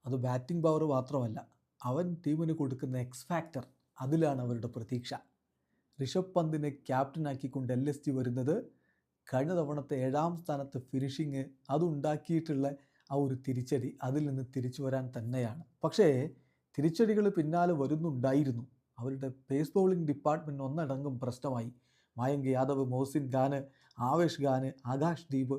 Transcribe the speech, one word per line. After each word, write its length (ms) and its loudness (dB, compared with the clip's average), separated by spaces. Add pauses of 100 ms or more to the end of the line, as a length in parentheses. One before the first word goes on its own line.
അത് 100 -2
ബാറ്റിംഗ് 480 -2
പവർ 240 4
മാത്രമല്ല, 520 0 (420)
അവൻ 320 -2
ടീമിന് 400 0
കൊടുക്കുന്ന 440 -2
എക്സ് 280 -8
ഫാക്ടർ, 380 -4 (340)
അതിലാണ് 440 2
അവരുടെ 260 -4
പ്രതീക്ഷ. 460 -6 (880)
ഋഷഭ് 340 -2
പന്തിനെ 360 2
ക്യാപ്റ്റനാക്കിക്കൊണ്ട് 1040 -2
എൽ 160 2
എസ് 160 -6
ജി 60 0
വരുന്നത് 440 0 (720)
കഴിഞ്ഞ 240 0
തവണത്തെ 440 -2
ഏഴാം 420 0
സ്ഥാനത്ത് 420 -6
ഫിനിഷിങ് 640 -4 (260)
അതുണ്ടാക്കിയിട്ടുള്ള 1000 0 (420)
ആ 60 -4
ഒരു 200 2 (120)
തിരിച്ചടി, 420 -2 (140)
അതിൽ 220 0
നിന്ന് 180 -2 (120)
തിരിച്ചു 280 -4
വരാൻ 220 -2 (120)
തന്നെയാണ്. 460 -4 (200)
പക്ഷേ 240 6 (680)
തിരിച്ചടികൾ 520 4
പിന്നാലെ 440 2
വരുന്നുണ്ടായിരുന്നു. 880 2 (340)
അവരുടെ 320 -6 (200)
പേസ് 260 0
ബൗളിംഗ് 320 4
ഡിപ്പാർട്ട്മെന്റ് 560 -2
ഒന്നടങ്കം 560 -2
പ്രശ്നമായി. 520 -4 (460)
മയങ്ക് 300 0
യാദവ്, 380 2
മോസിൻ 480 0
ഖാന്, 260 2 (380)
ആവേശ് 440 2
ഖാന്, 280 2 (160)
ആകാശ് 460 0
ദീപ് 280 0